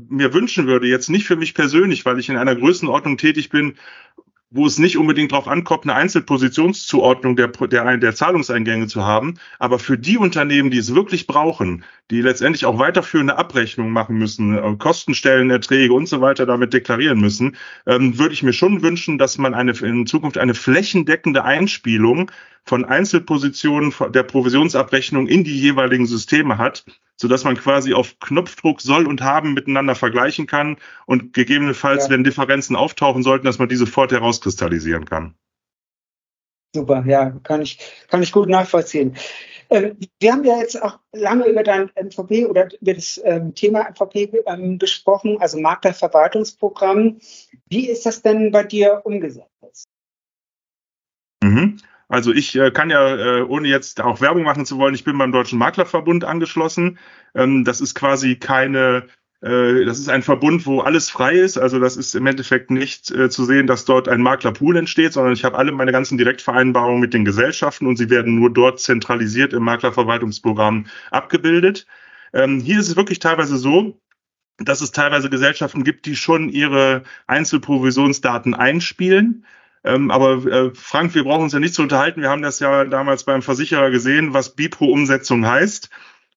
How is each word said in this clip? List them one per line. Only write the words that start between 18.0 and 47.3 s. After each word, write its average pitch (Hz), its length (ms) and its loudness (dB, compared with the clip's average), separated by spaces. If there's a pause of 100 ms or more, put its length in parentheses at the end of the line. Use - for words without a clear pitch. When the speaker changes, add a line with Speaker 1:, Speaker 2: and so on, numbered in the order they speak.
Speaker 1:
würde 156 140 2
ich 147 100 -6
mir 123 120 2
schon 185 280 2
wünschen, 165 360 -2
dass 135 180 0
man 135 160 -2
eine, 120 200 0
in 117 340 -4
Zukunft 156 320 -4
eine 117 160 0
flächendeckende 160 880 0
Einspielung 139 840 0 (340)
von 123 220 -2
Einzelpositionen 147 1080 0 (180)
der 127 120 4
Provisionsabrechnung 131 1040 0
in 170 180 2
die 147 140 -6
jeweiligen 131 480 0
Systeme 120 520 -2
hat, - 260 -4 (320)
sodass 127 260 0
man 131 140 0
quasi 139 380 0
auf - 260 -2
Knopfdruck 160 640 -4
soll 147 240 2
und 139 160 -6
haben 147 320 -2
miteinander 135 400 -2
vergleichen 123 520 -2
kann 147 300 -4 (300)
und 127 260 -2
gegebenenfalls, 139 720 0
Speaker 2:
Ja. 135 60 -4
Speaker 1:
wenn 127 140 2
Differenzen 135 520 0
auftauchen 131 460 0
sollten, 135 240 2
dass 123 120 0
man 123 120 0
diese 123 160 0
sofort 127 260 0
herauskristallisieren 85 920 -2
kann. 80 280 -8 (1400)
Speaker 2:
Super, 131 300 0
ja, 135 240 2 (120)
kann 151 200 -4
ich, - 180 -12 (280)
kann 180 140 0
ich 170 100 -2
gut 202 180 0
nachvollziehen. 165 640 0 (540)
Ähm, 208 260 0 (240)
wir 220 120 4
haben 277 120 -2
ja 240 140 4
jetzt 233 240 -6
auch 202 160 -8 (140)
lange 214 340 0
über 214 160 2
dein 196 320 0
M 196 160 -8
V 185 140 -10
P 220 200 0
oder 185 240 2 (140)
über 190 100 2
das, - 320 -8
ähm, 165 300 -2
Thema 208 340 0
M - 60 -16
V 196 120 -4
P, 208 240 -4 (160)
ähm, 180 320 -6
gesprochen, 196 640 0
also 156 180 -2
Maklerverwaltungsprogramm. 196 1600 0 (520)